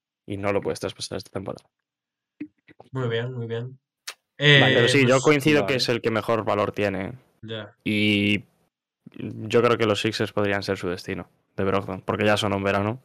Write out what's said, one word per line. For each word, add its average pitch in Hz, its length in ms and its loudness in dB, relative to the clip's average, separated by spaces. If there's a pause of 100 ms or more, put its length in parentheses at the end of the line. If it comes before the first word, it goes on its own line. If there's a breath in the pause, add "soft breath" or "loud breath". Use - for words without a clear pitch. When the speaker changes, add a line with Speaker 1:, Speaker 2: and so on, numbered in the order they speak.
(260)
Speaker 1:
y 104 100 -8
no 101 160 -2
lo 98 80 2
puedes - 200 -6
traspasar - 380 -8
esta - 120 -16
temporada. - 380 -10 (1200)
Speaker 2:
Muy 127 160 -4
bien, 117 240 -4
muy 117 140 -8
bien. 117 320 -10 (600)
Speaker 3:
Vale, 139 340 6
Speaker 2:
Eh, - 20 4
Speaker 1:
Pero 117 140 4
sí, 139 140 4
yo 127 120 6
Speaker 2:
pues 131 80 2
Speaker 1:
coincido 147 400 4
Speaker 3:
vale. 101 100 -2
Speaker 1:
que 131 60 0
es - 100 -2
el 117 140 0
que 113 80 0
mejor 110 340 0
valor 104 280 0
tiene. 98 400 -4 (300)
Speaker 2:
Ya. 110 420 -14
Speaker 1:
Y 104 600 2 (720)
yo 113 460 0
creo 117 160 4
que 113 80 2
los 101 140 2
Sixers 107 320 -2
podrían 101 300 -2
ser 98 140 -2
su 95 120 -6
destino, 90 420 -8 (260)
de 98 80 -2
Brogdon, 95 380 -2
porque 101 240 -2
ya 107 100 4
son 104 160 -2
un 98 120 -2
verano, 101 400 0